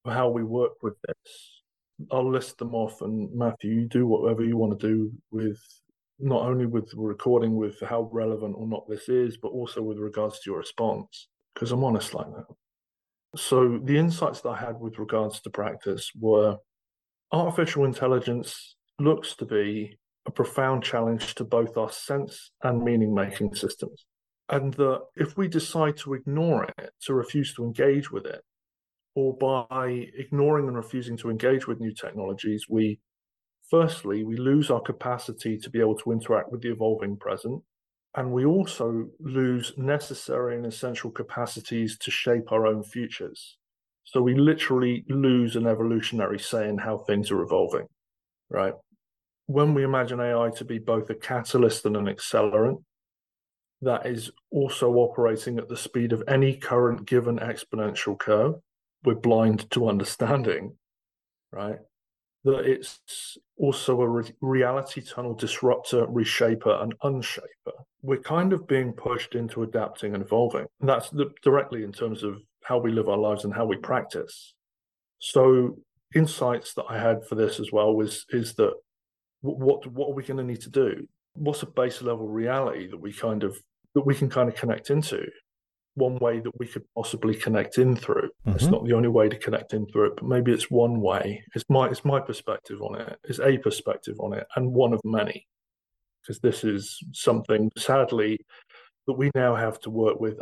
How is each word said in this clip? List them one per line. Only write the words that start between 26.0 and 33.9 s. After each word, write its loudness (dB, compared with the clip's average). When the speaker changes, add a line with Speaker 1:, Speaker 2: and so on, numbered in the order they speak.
Speaker 1:
ignore 0
it, -12
to -2
refuse -2
to -6
engage 2
with -8
it, -12
or 0
by -2
ignoring 2
and -4
refusing -6
to -6
engage 2
with -6
new -4
technologies, -6
we, 0
firstly, 2